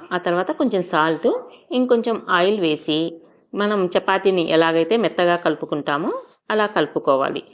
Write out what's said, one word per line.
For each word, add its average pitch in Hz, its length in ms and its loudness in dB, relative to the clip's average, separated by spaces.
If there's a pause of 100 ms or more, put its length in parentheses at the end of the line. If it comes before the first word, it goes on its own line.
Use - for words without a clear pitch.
(120)
ఆ 180 60 0
తర్వాత 180 320 -2
కొంచెం 247 320 0
సాల్ట్, 165 580 0 (320)
ఇంకొంచెం 240 560 0
ఆయిల్ 190 320 2
వేసి 160 600 -2 (340)
మనం 202 440 0
చపాతీని 190 520 0
ఎలాగైతే 165 460 2
మెత్తగా 175 400 2
కలుపుకుంటామో 151 760 -2 (380)
అలా 214 160 2
కలుపుకోవాలి. 147 760 0 (120)